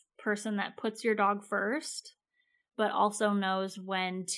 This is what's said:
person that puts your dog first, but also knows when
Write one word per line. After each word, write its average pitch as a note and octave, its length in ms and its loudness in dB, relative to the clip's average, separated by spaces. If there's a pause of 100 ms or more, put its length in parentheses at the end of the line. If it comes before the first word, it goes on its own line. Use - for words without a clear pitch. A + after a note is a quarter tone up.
(180)
person G#3 400 -2
that - 200 -4
puts A3 260 -4
your A3 120 2
dog G3+ 300 2
first, G#3+ 680 -4 (600)
but G#3+ 140 4
also G#3 400 2
knows F#3+ 460 0
when F#3 480 -2 (120)